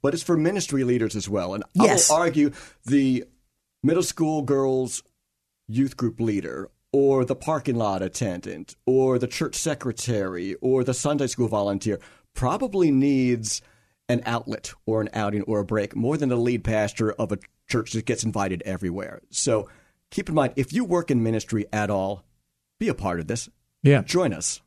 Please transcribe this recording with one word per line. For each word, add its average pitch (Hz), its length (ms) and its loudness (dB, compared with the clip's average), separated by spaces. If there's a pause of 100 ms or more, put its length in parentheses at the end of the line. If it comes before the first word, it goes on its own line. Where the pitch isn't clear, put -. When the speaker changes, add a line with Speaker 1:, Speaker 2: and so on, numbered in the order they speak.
Speaker 1:
But 139 140 0
it's 165 80 -4
for 175 140 2
ministry 156 480 0
leaders 120 320 2
as 98 120 -6
well. 95 260 -2
And 104 100 -6 (100)
Speaker 2:
Yes. 202 340 6
Speaker 1:
I 151 60 6
will 160 80 4
argue 151 280 4 (360)
the 131 380 2 (580)
middle 165 220 4
school 156 380 -2
girls 131 600 0 (680)
youth 127 280 0
group 117 240 -2
leader 95 500 -4 (240)
or 135 300 4
the 127 100 -2
parking 143 420 -2
lot 101 260 0
attendant 90 760 -6 (100)
or 131 320 4
the 123 80 -2
church - 300 -4
secretary 104 1040 -4
or 127 240 2
the 131 100 0
Sunday 143 320 0
school 120 220 0
volunteer 101 500 0 (360)
probably 190 560 2
needs 131 680 2 (480)
an - 180 0
outlet 117 460 -6 (140)
or 110 140 0
an 104 140 -2
outing 104 280 -2
or 107 180 0
a 98 40 0
break 101 320 -2
more 123 200 0
than 143 120 0
the 123 80 2
lead 120 280 0
pastor 107 480 0
of 104 200 -2
a 98 60 -4 (300)
church 113 240 -2
that 110 140 -2
gets - 180 -2
invited 98 420 -2
everywhere. 92 540 -6 (100)
So 110 380 0 (420)
keep - 180 -6
in 160 60 -4
mind, 139 220 2
if 135 160 -2
you 233 120 0
work 175 260 0
in 123 120 2
ministry 110 500 -2
at 104 180 0
all, 98 340 -2 (540)
be 226 100 -2
a - 60 0
part 87 260 -4
of 80 60 -8
this. 117 220 -6 (340)
Speaker 3:
Yeah. 139 200 6
Speaker 1:
Join 170 300 0
us. - 340 -6